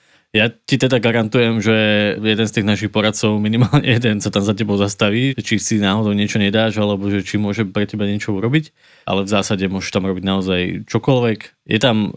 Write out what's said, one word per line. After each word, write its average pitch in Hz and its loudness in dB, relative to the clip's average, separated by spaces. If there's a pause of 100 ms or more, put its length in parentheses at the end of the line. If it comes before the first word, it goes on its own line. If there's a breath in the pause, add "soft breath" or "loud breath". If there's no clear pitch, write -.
(340 soft breath)
ja 110 2
ti - -2
teda 127 2
garantujem, 113 2
že 110 2 (420)
jeden 110 0
z 104 -2
tých 101 0
našich 104 0
poradcov, 107 0
minimálne 117 2
<laughs> 113 4
jeden, 113 0
sa - -4
tam 101 0
za 104 0
tebou 104 0
zastaví, 104 0
či 110 -2
si 107 0
náhodou 104 2
niečo 101 0
nedáš, 107 2
alebo 104 0
že 101 0
či - -6
môže 104 -2
pre 101 -2
teba 104 -6
niečo 104 -2
urobiť. 120 -2 (300 soft breath)
Ale 98 0
v 98 -6
zásade 98 -2
môžeš 92 -4
tam 98 -2
robiť 92 -4
naozaj 95 0 (260)
čokoľvek. 120 0 (240)
Je 110 0
tam 107 2